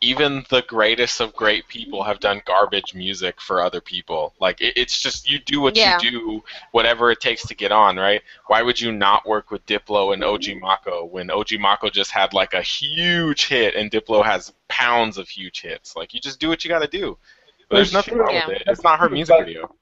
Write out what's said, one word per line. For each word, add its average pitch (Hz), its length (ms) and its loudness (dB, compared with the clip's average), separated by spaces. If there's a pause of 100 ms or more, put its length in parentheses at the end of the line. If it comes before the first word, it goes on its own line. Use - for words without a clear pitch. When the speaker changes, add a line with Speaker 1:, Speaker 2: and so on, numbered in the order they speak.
Speaker 1:
even 135 480 0
the 127 180 4
greatest 113 540 0
of 110 120 -6
great 107 340 0
people 101 340 -10
have 101 180 -4
done 101 240 -2
garbage 101 500 0
music 92 460 -6
for 92 220 -2
other 87 180 -2
people. 85 600 -8
Like, 90 200 -2
it, 120 160 0
it's - 240 -2
just, - 300 -6
you 143 80 -2
do 143 240 -4
what 139 120 2
Speaker 2:
Yeah. 196 280 4
Speaker 1:
you 120 80 0
do, 113 340 -8 (280)
whatever 117 380 4
it 113 100 0
takes 117 260 -4
to 113 80 -12
get 101 180 -2
on, 104 240 6
right? 101 240 2 (280)
Why 107 120 6
would 120 180 0
you 117 140 -4
not 101 340 2
work 107 240 -2
with 101 140 -10
Diplo 101 480 0
and 95 100 -2
O 104 140 0
G 101 180 -8
Mako 92 520 -2
when 90 240 -10
O 101 140 0
G 110 120 -4
Mako 104 320 2
just 98 220 -2
had, 98 240 0
like, 95 180 0
a 92 80 0
huge 165 840 -2
hit 120 280 2
and 107 160 -2
Diplo 107 320 2
has 101 300 0 (160)
pounds 120 480 0
of 95 140 -12
huge 95 320 -14
hits? - 340 -12
Like, 82 160 -12
you 120 80 -10
just 135 200 -12
do 156 100 -2
what 160 120 -2
you 160 60 -8
gotta 160 200 0
do. 175 280 -6 (540)
But 214 60 4
there's 190 140 4
Speaker 3:
That's 196 160 0
Speaker 1:
nothing 226 120 -6
Speaker 3:
true. 220 80 4
Speaker 1:
wrong - 80 0
Speaker 2:
Yeah. 165 140 0
Speaker 1:
with 160 80 -4
it. - 100 -10
It's - 180 0
not 160 160 6
her 170 80 4
Speaker 3:
But - 60 -2
Speaker 1:
music 160 240 6
video. 82 440 -4